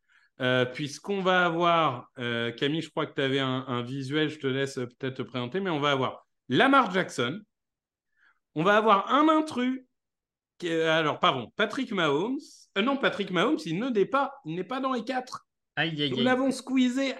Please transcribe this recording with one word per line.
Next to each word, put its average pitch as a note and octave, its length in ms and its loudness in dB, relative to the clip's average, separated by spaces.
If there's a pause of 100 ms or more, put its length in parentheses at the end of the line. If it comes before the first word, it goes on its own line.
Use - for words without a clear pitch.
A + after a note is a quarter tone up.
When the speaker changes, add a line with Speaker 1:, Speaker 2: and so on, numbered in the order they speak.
(400)
Speaker 1:
Euh, B2+ 240 4
puisqu'on D3 560 -6
va F3+ 260 4
avoir, E3 720 0
euh, A#2 320 -2
Camille, C#3+ 320 -2
je D#3 80 -12
crois D#3 160 -4
que C#3+ 80 -12
tu C#3+ 80 -2
avais C3+ 160 0
un, C3 300 -2
un B2 140 -4
visuel, C#3 460 -2
je D3+ 120 -12
te C#3 80 -2
laisse, C3+ 300 -2
euh, B2 80 -4 (120)
peut-être C3 200 -8
te B2+ 40 -4
présenter, B2 380 -6
mais F#3+ 100 -2
on D#3 80 0
va C#3+ 140 2
avoir C3 340 -2 (220)
Lamar A#3 440 4
Jackson, E3+ 480 -2 (1160)
on D#3 80 0
va G3+ 120 6
avoir G#3+ 380 4
un D4+ 140 6
intrus, C4 560 0 (720)
qui F3 80 -8
est, E3 160 0
alors, D#3+ 380 2
pardon, C3+ 340 2
Patrick A3 380 -2
Mahomes. F#3 480 0 (360)
Euh, G3 60 2
non, C4+ 140 0
Patrick F#3+ 340 -2
Mahomes, G3 340 2
il E3 140 -4
ne B3 120 -4
n'est G3+ 160 2
pas, C#4 260 0 (120)
il D#3 120 -8
n'est F#3 80 -6
pas B3+ 160 -6
dans C4 120 -2
les B3 120 -4
quatre. B3+ 420 -8 (300)
Speaker 2:
Aïe, D#3 260 -2
aïe, D3 80 0
Speaker 1:
Nous B2+ 80 -4
Speaker 2:
aïe. C3+ 60 2
Speaker 1:
l'avons C4 260 2
squeezé, B3+ 680 0